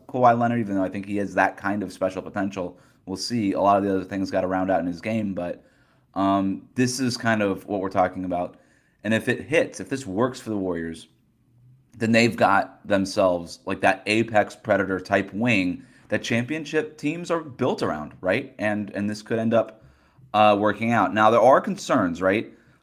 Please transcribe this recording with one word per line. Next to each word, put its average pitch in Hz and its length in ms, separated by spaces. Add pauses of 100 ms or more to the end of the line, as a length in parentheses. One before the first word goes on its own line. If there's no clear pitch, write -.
Kawhi 120 260
Leonard, 120 240
even 101 140
though 98 100
I 90 60
think 95 160
he 101 120
has 92 180
that 95 200
kind 101 280
of 92 100
special 95 300
potential. 98 560 (260)
We'll 92 100
see. 101 360
A 80 100
lot 101 160
of 98 60
the 98 100
other 92 100
things 95 280
gotta 92 160
round 92 240
out 90 80
in 85 80
his 85 140
game, 110 340
but, 87 280 (520)
um, 98 580
this 127 260
is 123 160
kind 110 280
of 95 240
what 101 120
we're 95 100
talking 92 360
about. 90 320 (460)
And 107 100
if 113 160
it 120 120
hits, 127 380
if 95 80
this 135 200
works 120 320
for - 100
the 107 80
Warriors, 85 520 (840)
then 113 160
they've 117 240
got 98 520
themselves, 95 800
like, 95 140
that 98 260
apex 107 480
predator 95 440
type 98 320
wing 95 540 (240)
that 107 120
championship 151 760
teams 165 340
are 165 80
built 151 420
around, 76 380
right? 95 400
And, 104 320
and 101 180
this 104 120
could 113 180
end 113 140
up, - 280 (520)
uh, 107 260
working 104 320
out. 98 220
Now, 107 160
there 117 100
are 131 220
concerns, 92 600
right? 98 300 (320)